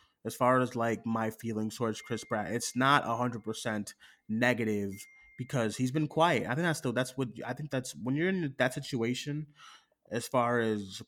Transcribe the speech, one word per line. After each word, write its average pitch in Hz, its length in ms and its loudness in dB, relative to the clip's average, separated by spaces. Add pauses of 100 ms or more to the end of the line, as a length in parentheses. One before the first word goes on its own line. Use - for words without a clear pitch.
(260)
as 113 100 -8
far 127 240 6
as, 127 160 0
like, 117 300 0
my 113 240 0
feelings 110 480 -4
towards 113 240 -2
Chris - 240 -6
Pratt, 104 260 -2
it's 120 240 -4
not 135 320 4
a 113 80 0
hundred 117 280 -2
percent 107 500 -4 (340)
negative 107 800 0 (300)
because 120 400 0
he's 127 140 0
been 151 180 0
quiet. 156 340 4
I 120 120 -2
think 165 100 0
that's 160 140 0
still, 139 120 -2
that's 127 240 0
what, 131 140 -2 (160)
I 123 80 -4
think 147 180 -8
that's, 127 240 -4
when 120 220 -2
you're 170 120 2
in 170 280 0
that 127 160 4
situation, 143 720 -2 (640)
as 117 160 -4
far 120 320 4
as, 107 480 0